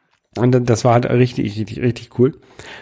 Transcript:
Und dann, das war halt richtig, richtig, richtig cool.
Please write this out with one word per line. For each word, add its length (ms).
Und 140
dann, 140
das 200
war 80
halt 160
richtig, 480
richtig, 240
richtig 380
cool. 160